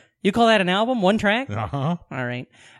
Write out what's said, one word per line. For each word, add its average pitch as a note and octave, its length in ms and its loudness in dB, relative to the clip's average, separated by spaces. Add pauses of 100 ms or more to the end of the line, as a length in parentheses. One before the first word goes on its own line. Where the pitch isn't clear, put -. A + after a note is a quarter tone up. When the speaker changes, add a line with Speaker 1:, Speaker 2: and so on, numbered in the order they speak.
(220)
Speaker 1:
You G3 80 2
call A#3 160 2
that A3 140 4
an F3 80 0
album? A3 340 0
One G#3 160 4
track? G#3+ 320 -2
Speaker 2:
Uh-huh. C#3+ 460 -4 (120)
Speaker 1:
All C3 160 -6
right. B2 220 -6 (340)